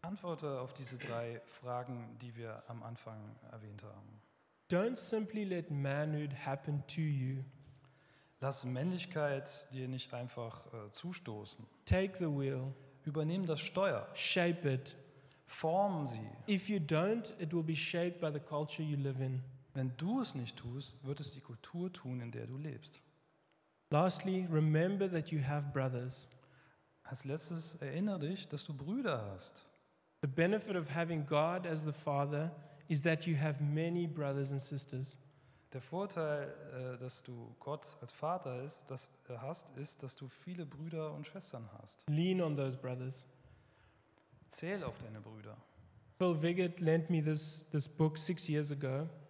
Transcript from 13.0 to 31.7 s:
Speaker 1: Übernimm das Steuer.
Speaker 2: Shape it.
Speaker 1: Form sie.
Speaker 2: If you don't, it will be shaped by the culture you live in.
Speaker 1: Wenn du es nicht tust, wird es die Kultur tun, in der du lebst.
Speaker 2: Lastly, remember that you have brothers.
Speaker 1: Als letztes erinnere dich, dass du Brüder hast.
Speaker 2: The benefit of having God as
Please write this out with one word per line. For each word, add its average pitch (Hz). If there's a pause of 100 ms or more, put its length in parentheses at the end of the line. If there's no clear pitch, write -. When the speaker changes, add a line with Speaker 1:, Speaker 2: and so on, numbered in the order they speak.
Speaker 1:
Übernimm 156
das 160
Steuer. 180
Speaker 2:
Shape 175
it. 131 (500)
Speaker 1:
Form 170
sie. 110 (180)
Speaker 2:
If 196
you 208
don't, 180
it 165
will 165
be 160
shaped 175
by 160
the 147
culture 151
you 151
live 135
in. 131 (320)
Speaker 1:
Wenn 131
du 208
es -
nicht 120
tust, 123
wird 143
es 147
die 135
Kultur 170
tun, 127
in 117
der 117
du 127
lebst. 147 (880)
Speaker 2:
Lastly, 185
remember 165
that 165
you 156
have 143
brothers. 127 (760)
Speaker 1:
Als -
letztes 160
erinnere 175
dich, 170
dass 147
du 156
Brüder 139
hast. - (560)
Speaker 2:
The 151
benefit 190
of 147
having 165
God 160
as 160